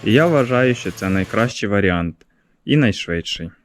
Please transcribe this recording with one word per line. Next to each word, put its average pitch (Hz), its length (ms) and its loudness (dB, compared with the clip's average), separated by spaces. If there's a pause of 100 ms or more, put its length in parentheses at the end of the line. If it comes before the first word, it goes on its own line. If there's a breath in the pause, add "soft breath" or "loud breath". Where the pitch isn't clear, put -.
І 107 100 2
я 151 120 6
вважаю, 127 500 2
що 95 160 -8
це 95 180 -4
найкращий 101 600 -2
варіант 90 560 0 (400)
і 135 120 2
найшвидший. 87 760 -2 (140)